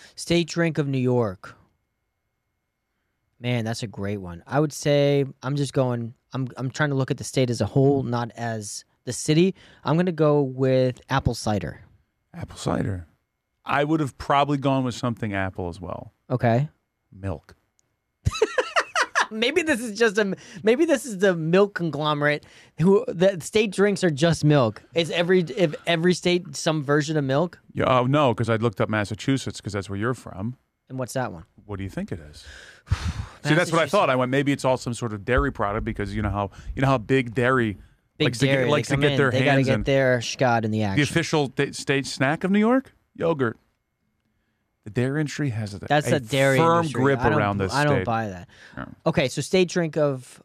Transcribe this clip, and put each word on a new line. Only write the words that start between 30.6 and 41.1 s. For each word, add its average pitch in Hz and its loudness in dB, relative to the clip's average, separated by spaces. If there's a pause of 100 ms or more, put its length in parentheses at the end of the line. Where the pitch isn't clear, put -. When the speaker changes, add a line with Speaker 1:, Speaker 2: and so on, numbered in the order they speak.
Speaker 1:
And 131 -12
what's 127 -8
that 120 -4
one? 82 -16 (200)
Speaker 2:
What 101 -10
do 98 -8
you 95 -8
think 190 -8
it 92 -8
is? 76 -20 (220)
Speaker 1:
<sighs> - -20
Speaker 2:
See, - -4
that's 170 2
what 170 2
I 160 4
Speaker 1:
Massachusetts. 143 -4
Speaker 2:
thought. 185 4
I 127 2
went, 127 0
"Maybe 139 2
it's 135 -2
all 131 2
some 120 -8
sort 113 -6
of 101 -10
dairy 131 2
product," 107 -4
because 104 -6
you 107 -4
know 101 -2
how, 101 -4 (240)
you 127 -4
know 135 2
how 135 2
big 120 0
dairy 120 0 (400)
Speaker 1:
Big 156 0
Speaker 2:
likes 120 -2
to 139 4
get, 135 2
Speaker 1:
dairy, 131 2
they 120 2
Speaker 2:
likes 143 0
to 147 0
Speaker 1:
come 139 0
Speaker 2:
get 143 2
Speaker 1:
in, 135 -2
Speaker 2:
their 139 2
Speaker 1:
they 120 0
gotta 135 2
Speaker 2:
hands 135 4
Speaker 1:
get 135 2
Speaker 2:
in. 107 -2
Speaker 1:
their 135 2
scott 117 0
in 110 -2
the 110 0
Speaker 2:
The 107 0
Speaker 1:
action. 101 0
Speaker 2:
official 156 0